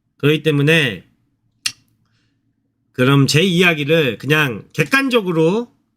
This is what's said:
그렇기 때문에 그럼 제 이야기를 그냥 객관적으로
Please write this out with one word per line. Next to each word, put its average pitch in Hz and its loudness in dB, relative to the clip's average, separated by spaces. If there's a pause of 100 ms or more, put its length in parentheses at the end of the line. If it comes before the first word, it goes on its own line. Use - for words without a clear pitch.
(160)
그렇기 151 -2
때문에 143 0 (1900)
그럼 135 2
제 156 2
이야기를 165 0
그냥 139 -2
객관적으로 208 -2 (240)